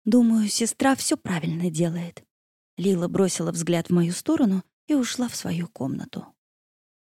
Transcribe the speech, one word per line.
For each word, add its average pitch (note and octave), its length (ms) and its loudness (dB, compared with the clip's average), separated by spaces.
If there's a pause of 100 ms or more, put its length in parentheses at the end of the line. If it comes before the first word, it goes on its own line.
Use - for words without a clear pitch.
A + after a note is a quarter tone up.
"Думаю, A3+ 460 4
сестра B3+ 460 0
все - 200 -2
правильно E3+ 560 -2
делает". E3+ 540 -4 (500)
Лила F3 320 0
бросила F3 460 0
взгляд E3+ 340 -2
в F3+ 60 0
мою E3+ 180 2
сторону A3 540 0 (220)
и D4+ 80 0
ушла B3 340 -2
в - 80 -10
свою F3 320 -4
комнату. - 560 -8 (760)